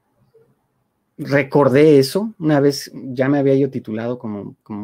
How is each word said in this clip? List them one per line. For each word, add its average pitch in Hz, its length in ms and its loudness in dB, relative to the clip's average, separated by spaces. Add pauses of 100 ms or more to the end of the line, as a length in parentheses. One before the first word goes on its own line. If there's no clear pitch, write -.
(1160)
recordé 143 840 4
eso. 190 400 -2
Una 151 220 0
vez 139 340 -2
ya 127 340 -4
me 143 100 0
había 135 180 2
yo 135 140 0
titulado 120 480 -8
como, 104 440 -12
como 104 220 -12